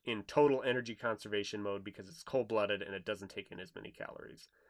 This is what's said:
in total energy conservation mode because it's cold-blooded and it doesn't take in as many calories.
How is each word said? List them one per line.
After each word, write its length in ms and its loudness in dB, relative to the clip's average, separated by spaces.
in 180 -2
total 400 6
energy 320 0
conservation 680 -2
mode 220 -2
because 240 -12
it's 160 -18
cold-blooded 580 2
and 140 -6
it 80 -6
doesn't 260 -4
take 220 -10
in 80 -10
as 160 -14
many 160 -10
calories. 560 -12